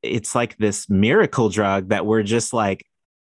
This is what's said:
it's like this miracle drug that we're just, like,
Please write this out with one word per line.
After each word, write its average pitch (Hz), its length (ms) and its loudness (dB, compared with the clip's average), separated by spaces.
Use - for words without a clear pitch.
it's - 320 -6
like 120 240 -2
this 104 320 -2
miracle 113 600 2
drug 98 400 0
that 98 160 -2
we're 110 180 2
just, 110 300 -2
like, 104 320 -2